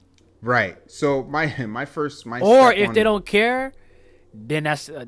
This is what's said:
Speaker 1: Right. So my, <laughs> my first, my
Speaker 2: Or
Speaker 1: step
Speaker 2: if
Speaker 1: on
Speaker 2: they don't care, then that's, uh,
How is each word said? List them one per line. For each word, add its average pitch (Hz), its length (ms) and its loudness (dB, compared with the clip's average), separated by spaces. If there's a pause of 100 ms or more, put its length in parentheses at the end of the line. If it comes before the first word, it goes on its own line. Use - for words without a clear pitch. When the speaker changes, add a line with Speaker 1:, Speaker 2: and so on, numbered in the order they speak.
(420)
Speaker 1:
Right. 110 340 0 (140)
So 139 340 -2
my, 147 220 -4 (100)
<laughs> 131 100 -8
my 113 180 -8
first, 147 420 -10
my 120 140 -10
Speaker 2:
Or 240 320 8
Speaker 1:
step 190 60 -2
Speaker 2:
if 202 100 2
Speaker 1:
on 220 60 -6
Speaker 2:
they 220 80 4
don't 214 240 0
care, 254 460 -2 (600)
then 135 320 -6
that's, 147 240 -4
uh, 143 200 -14